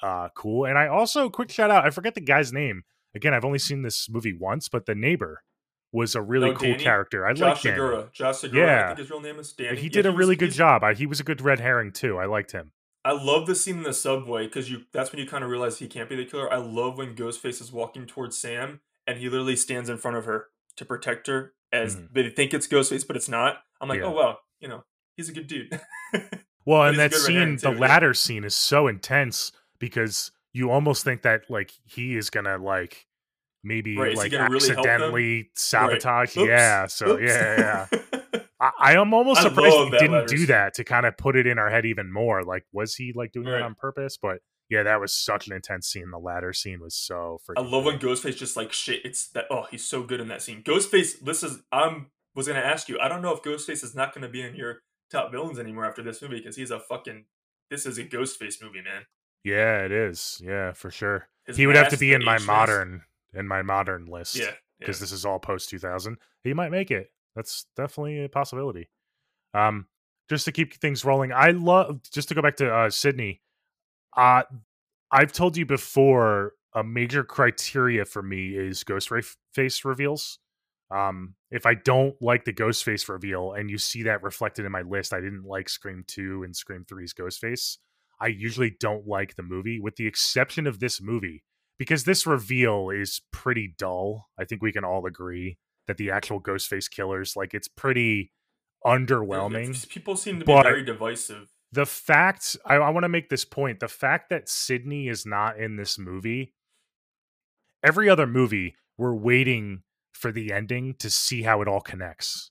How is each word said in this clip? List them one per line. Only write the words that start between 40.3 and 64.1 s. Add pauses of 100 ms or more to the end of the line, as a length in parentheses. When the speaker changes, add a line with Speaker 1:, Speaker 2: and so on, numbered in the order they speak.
Speaker 2:
scene.
Speaker 1:
that
to
kinda
put
it
in
our
head
even
more.
Like,
was
he,
like,
doing
that
Speaker 2:
Right.
Speaker 1:
on
purpose?
But, (280)
yeah,
that
was
such
an
intense
scene.
The
ladder
scene
was
so (180)
Speaker 2:
I
Speaker 1:
freaking
Speaker 2:
love
when
Speaker 1:
good.
Speaker 2:
Ghostface
just,
like,
shit,
it's
that,
oh,
he's
so
good
in
that
scene.
Ghostface,
this
is, (100)
I'm, (240)
was
gonna
ask
you,
I
don't
know
if
Ghostface
is
not
gonna
be
in
your (280)
top
villains
anymore
after
this
movie,
'cause
he's
a
fucking, (460)
this
is
a
Ghostface
movie,
man. (380)
Speaker 1:
Yeah,
it
is.
Yeah,
for
sure. (180)
Speaker 2:
His
Speaker 1:
He
would
have
to
Speaker 2:
mask,
Speaker 1:
be
Speaker 2:
the
Speaker 1:
in
my
Speaker 2:
Asians.
Speaker 1:
modern, (280)
in
my
modern
list,